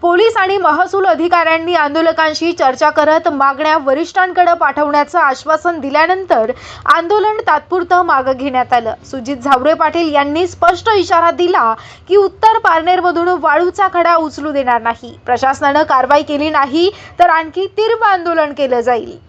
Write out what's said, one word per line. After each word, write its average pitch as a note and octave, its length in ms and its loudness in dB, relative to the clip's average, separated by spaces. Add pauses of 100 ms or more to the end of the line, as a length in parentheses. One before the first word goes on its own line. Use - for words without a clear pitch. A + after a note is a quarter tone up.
पोलीस G4 360 2
आणि F#4+ 200 0
महसूल F4+ 480 0
अधिकाऱ्यांनी E4 680 0
आंदोलकांशी D#4+ 760 0
चर्चा D4+ 380 0
करत D#4 380 2
मागण्या C#4+ 500 0
वरिष्ठांकडे E4+ 760 0
पाठवण्याचं D4 680 0
आश्वासन D#4 600 0
दिल्यानंतर D4+ 720 0 (340)
आंदोलन G#4 640 0
तात्पुरतं F4 540 0
मागं C4+ 300 0
घेण्यात B3+ 420 -2
आलं. A#3 200 0 (180)
सुजित C4+ 260 -8
झावरे C4+ 360 2
पाटील D#4+ 400 -2
यांनी D4 340 0
स्पष्ट F4 420 0 (100)
इशारा E4+ 320 2
दिला E4+ 420 0 (340)
की F4 80 0
उत्तर G#4 420 4
पारनेरमधून F4 680 0
वाळूचा F4 680 0
खडा E4+ 220 2
उचलू D#4 360 -4
देणार B3+ 300 0
नाही. A#3 440 -8
प्रशासनानं C4+ 580 0
कारवाई C#4+ 400 2
केली D4 260 -4
नाही D4+ 400 0 (300)
तर F4 100 6
आणखी D#4+ 360 -2 (120)
तीव्र A4 280 0
आंदोलन E4+ 480 0
केलं B3+ 280 -2
जाईल. A3+ 360 -4 (120)